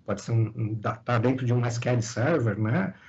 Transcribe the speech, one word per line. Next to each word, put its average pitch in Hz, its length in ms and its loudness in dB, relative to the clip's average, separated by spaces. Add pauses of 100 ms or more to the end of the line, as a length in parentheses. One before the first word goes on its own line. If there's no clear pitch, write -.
pode 104 160 -4
ser 123 120 -4
um, 110 200 2
um, 110 200 -4
da-, 113 240 -4
tá 120 200 -2
dentro 127 280 2
de 120 80 2
um 120 120 2
S 117 140 -4
Q - 80 -4
L 123 140 2
Server, 117 580 0
né? 160 340 0 (160)